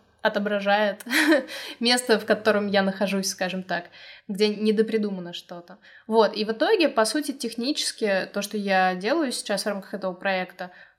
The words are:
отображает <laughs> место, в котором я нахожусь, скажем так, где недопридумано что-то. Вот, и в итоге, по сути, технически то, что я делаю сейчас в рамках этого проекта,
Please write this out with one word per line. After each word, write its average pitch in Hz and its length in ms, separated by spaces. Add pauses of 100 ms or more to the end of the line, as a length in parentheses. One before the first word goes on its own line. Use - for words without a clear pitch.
(220)
отображает 202 840 (380)
<laughs> - 380
место, 240 400
в 208 60
котором 208 420
я 196 160
нахожусь, 190 460
скажем 185 340
так, 175 220 (420)
где 214 220
недопридумано 208 840
что-то. 175 460 (260)
Вот, 214 320
и 214 80
в 214 60
итоге, 320 380
по 220 160
сути, 294 260
технически 233 1000
то, 202 120
что 208 120
я 190 380
делаю 247 380
сейчас 202 320
в - 40
рамках 196 280
этого 190 180
проекта, 185 560 (300)